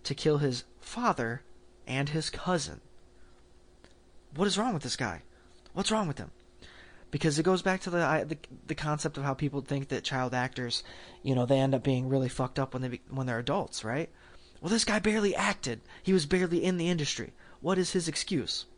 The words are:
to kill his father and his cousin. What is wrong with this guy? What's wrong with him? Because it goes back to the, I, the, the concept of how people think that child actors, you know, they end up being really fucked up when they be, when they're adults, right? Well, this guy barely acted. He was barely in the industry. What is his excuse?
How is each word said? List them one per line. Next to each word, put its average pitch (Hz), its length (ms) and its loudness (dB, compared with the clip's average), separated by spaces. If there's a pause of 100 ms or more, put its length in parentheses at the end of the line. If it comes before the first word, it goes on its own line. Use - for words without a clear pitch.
to 139 100 -4
kill 151 240 4
his 131 280 0 (140)
father 135 600 -2 (460)
and 135 220 0
his 151 200 -2
cousin. 156 500 -2 (1600)
What 185 120 2
is 185 100 2
wrong 226 160 2
with 156 100 -2
this - 120 -4
guy? 95 280 -4 (500)
What's - 180 0
wrong 214 160 2
with 143 120 -4
him? 82 120 -10 (800)
Because 151 280 2
it 156 40 2
goes 185 180 4
back 185 200 0
to 190 80 -6
the, 175 140 2
I, 151 200 2
the, 151 140 -6 (300)
the 156 80 -2
concept 151 420 -2
of 139 60 -4
how 139 100 0
people 139 280 0
think 139 260 -4
that 123 160 -2
child 127 300 -2
actors, 123 500 -2 (400)
you 135 100 2
know, 123 120 4
they 135 140 6
end 135 140 4
up 123 100 0
being 131 240 2
really 131 220 2
fucked 135 300 -2
up 135 140 -2
when 127 100 -4
they 127 60 -4
be, 123 200 -8
when 131 160 -4
they're 120 140 0
adults, 139 440 -2
right? 127 260 -2 (520)
Well, 170 80 -6
this 220 160 4
guy 214 140 2
barely 214 360 2
acted. 160 460 -2 (220)
He 185 100 4
was 165 120 6
barely 175 380 2
in 185 140 2
the 170 120 0
industry. 151 440 -2 (280)
What 185 160 2
is 180 140 2
his 170 160 0
excuse? - 580 -4 (120)